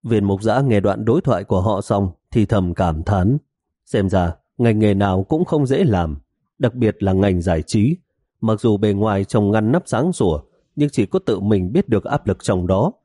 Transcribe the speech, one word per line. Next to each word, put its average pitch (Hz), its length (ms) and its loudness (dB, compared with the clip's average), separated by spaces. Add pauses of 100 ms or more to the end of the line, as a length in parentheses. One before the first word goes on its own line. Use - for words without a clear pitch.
Viên 107 220 0
Mục 98 160 0
Giã 110 200 0
nghe 120 180 2
đoạn 101 260 -2
đối 127 160 2
thoại 101 220 -2
của 95 180 0
họ 101 200 0
xong 101 300 -2 (200)
thì 107 140 2
thầm 92 280 0
cảm 85 300 -2
thán, 101 340 0 (480)
xem 98 240 -2
ra 87 260 0 (220)
ngành 117 220 2
nghề 104 140 4
nào 98 300 0
cũng 156 220 0
không 147 200 0
dễ 139 180 0
làm, 85 340 0 (420)
đặc 120 140 0
biệt 110 300 -2
là 95 100 0
ngành 95 280 2
giải 82 200 0
trí. 117 360 0 (440)
Mặc 110 180 0
dù 107 180 2
bề 104 160 0
ngoài 98 320 0
trông 104 260 0
ngăn 110 200 0
nắp 175 140 0
sáng 147 280 -2
sủa, 82 260 0 (360)
nhưng 143 140 0
chỉ 107 160 0
có 185 140 -4
tự 101 200 -2
mình 98 320 0
biết 180 180 -2
được 104 140 0
áp - 240 -4
lực 95 160 -2
trong 92 240 -2
đó 104 240 0 (140)